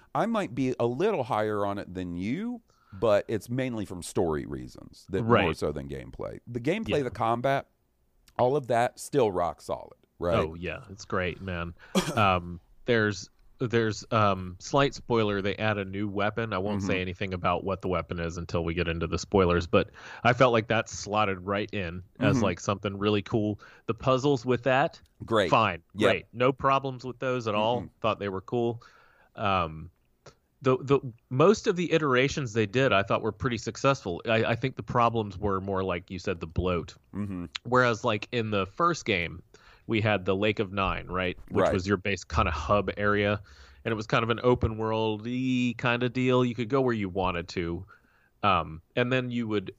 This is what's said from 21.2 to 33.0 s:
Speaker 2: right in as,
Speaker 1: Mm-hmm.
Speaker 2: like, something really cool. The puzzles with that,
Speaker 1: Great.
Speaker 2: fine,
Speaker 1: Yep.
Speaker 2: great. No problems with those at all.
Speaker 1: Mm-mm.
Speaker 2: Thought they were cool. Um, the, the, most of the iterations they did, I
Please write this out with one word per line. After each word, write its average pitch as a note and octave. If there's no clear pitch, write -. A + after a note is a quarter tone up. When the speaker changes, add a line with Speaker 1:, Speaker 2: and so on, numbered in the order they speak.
Speaker 2:
right G2+
in F2+
as, G#2
Speaker 1:
Mm-hmm. A2+
Speaker 2:
like, F#2
something G2
really G#2
cool. G#2
The A2+
puzzles C3
with A#2+
that, C3+
Speaker 1:
Great. G#2
Speaker 2:
fine, G2+
Speaker 1:
Yep. G2+
Speaker 2:
great. F#2
No B2
problems C3+
with A#2+
those B2+
at G#2
all. A2
Speaker 1:
Mm-mm. D#2
Speaker 2:
Thought G#2+
they G2+
were F#2
cool. A#2+
Um, F2
the, C3
the, C3+
most D#3
of G3
the F3
iterations C3+
they A2
did, B2
I G2